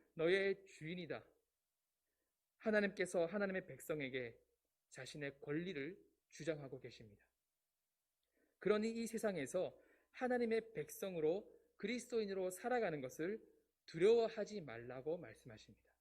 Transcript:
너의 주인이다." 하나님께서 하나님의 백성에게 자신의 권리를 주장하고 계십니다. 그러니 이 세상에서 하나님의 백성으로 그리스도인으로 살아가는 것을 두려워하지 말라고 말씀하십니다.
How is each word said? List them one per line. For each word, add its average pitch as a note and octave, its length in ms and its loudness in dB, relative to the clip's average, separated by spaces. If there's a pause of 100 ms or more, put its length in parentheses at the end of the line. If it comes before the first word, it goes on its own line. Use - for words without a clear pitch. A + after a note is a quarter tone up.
(140)
너의 F#3+ 540 4
주인이다." D3+ 560 -8 (1300)
하나님께서 G3 680 2
하나님의 F#3+ 420 -2
백성에게 C3 680 -6 (540)
자신의 C#3 520 -10
권리를 D#3+ 600 -4 (300)
주장하고 C#3+ 480 -6
계십니다. A2+ 420 -18 (1400)
그러니 G#3+ 300 4
이 A3+ 160 -2
세상에서 F#3 720 -2 (360)
하나님의 A#3+ 600 0
백성으로 E3+ 720 0 (300)
그리스도인으로 G3+ 760 0
살아가는 F#3+ 520 2
것을 D#3 440 -4 (400)
두려워하지 G#3+ 760 4
말라고 B2+ 560 -6
말씀하십니다. A2+ 680 -16 (160)